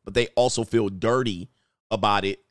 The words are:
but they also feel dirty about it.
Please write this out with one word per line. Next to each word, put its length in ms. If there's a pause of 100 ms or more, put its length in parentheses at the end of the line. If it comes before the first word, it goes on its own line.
but 80
they 220
also 280
feel 240
dirty 600 (400)
about 340
it. 280